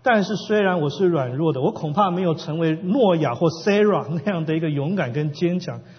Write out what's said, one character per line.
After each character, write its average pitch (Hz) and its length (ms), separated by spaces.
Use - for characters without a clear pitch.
但 220 240
是 202 120
虽 214 260
然 180 180
我 147 80
是 180 180
软 139 280
弱 156 180
的， 127 80
我 160 100
恐 156 220
怕 190 180
没 175 120
有 170 120
成 156 240
为 165 180
诺 196 400
亚 139 180
或 165 140
Sarah 202 600
那 170 240
样 165 140
的 156 100
一 165 40
个 165 100
勇 147 240
敢 143 180
跟 151 200
坚 175 280
强。 120 220